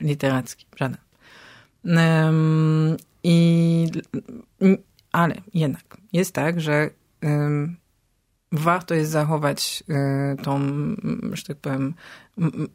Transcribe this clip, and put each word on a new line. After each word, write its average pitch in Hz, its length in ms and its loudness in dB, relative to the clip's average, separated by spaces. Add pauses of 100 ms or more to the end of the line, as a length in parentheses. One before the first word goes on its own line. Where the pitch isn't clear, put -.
literacki. 139 640 -2 (100)
Żaden. 131 220 -4 (880)
Em, 160 1120 2 (260)
i, 170 640 4 (720)
m, 190 160 6 (340)
ale 170 240 0 (180)
jednak 160 440 -4 (160)
jest 180 220 0
tak, 165 260 -2
że, 151 280 0 (320)
em, 147 540 -2 (760)
warto 170 440 -2
jest 156 160 0
zachować, 151 800 -2
e, 139 540 -2
tą, 139 120 -2
m, 139 760 -4
że - 100 -10
tak 143 140 -12
powiem, 135 360 -6 (440)
m, 165 180 0
m, 156 200 -6